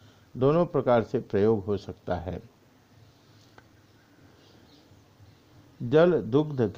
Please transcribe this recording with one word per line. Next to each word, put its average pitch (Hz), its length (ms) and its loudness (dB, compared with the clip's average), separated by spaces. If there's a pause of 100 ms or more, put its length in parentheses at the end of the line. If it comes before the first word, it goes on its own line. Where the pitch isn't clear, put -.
(380)
दोनों 147 280 2
प्रकार 123 380 2
से - 160 -4
प्रयोग 107 460 0
हो 101 120 -4
सकता - 380 -8
है। 87 260 -10 (3500)
जल, 151 380 4
दुग्ध, 127 560 0